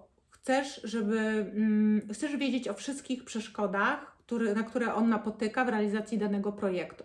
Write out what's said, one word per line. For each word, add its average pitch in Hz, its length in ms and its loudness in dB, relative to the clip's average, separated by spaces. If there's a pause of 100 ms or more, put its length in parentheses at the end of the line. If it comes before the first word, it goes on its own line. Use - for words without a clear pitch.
(300)
chcesz, - 540 0
żeby, 220 340 0
mm, 214 840 4 (120)
chcesz 285 240 -2
wiedzieć 254 300 0
o 202 60 -2
wszystkich 254 520 -6
przeszkodach, 208 920 -2
który, 226 380 -2
na 226 80 0
które 233 300 -2
on 226 160 4
napotyka 220 560 0
w 247 40 0
realizacji 214 480 0
danego 202 340 0
projektu, 190 520 -4